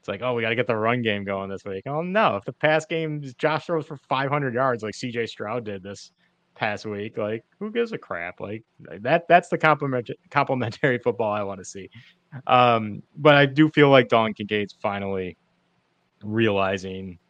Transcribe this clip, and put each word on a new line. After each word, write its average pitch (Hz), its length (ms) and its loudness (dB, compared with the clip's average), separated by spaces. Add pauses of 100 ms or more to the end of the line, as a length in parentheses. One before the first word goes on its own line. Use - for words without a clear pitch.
It's - 80 -16
like, 101 140 -8
"Oh, 123 120 -2
we 117 80 -2
gotta 113 140 -2
get 117 100 0
the 117 100 0
run 117 260 0
game 104 200 -2
going 98 280 -6
this 95 140 -10
week." 95 220 -10
Oh, 147 160 -6
no. 180 340 0
If 98 100 -6
the 139 80 -8
pass 156 320 2
game, 156 360 -4 (160)
Josh 156 280 -2
throws 160 200 -4
for 151 100 -14 (120)
five 135 220 -2
hundred 139 240 0
yards 123 280 0
like 107 120 -6
C 123 180 -8
J 117 140 -2
Stroud 113 380 -6
did 98 200 -10
this 98 260 -14 (460)
past 104 280 -4
week, 104 320 -8
like, 110 280 -4 (140)
who 214 120 -10
gives 226 220 -4
a - 60 -8
crap? 87 420 -10
Like, 107 240 -10 (360)
that, 147 280 0
that's 175 220 6
the 170 80 -2
compliment-, 139 520 2 (200)
complementary 127 680 0
<laughs> - 60 -10
football 110 280 0
I 104 100 -2
wanna 98 220 -8
see. 92 260 -16 (560)
Um, 117 560 4 (140)
but 147 200 8
I 143 100 8
do 143 240 4
feel 147 200 6
like 127 180 8
Dalton 113 260 2
Kincaid's 104 480 -4
finally 98 540 -4 (880)
realizing 95 960 -2 (120)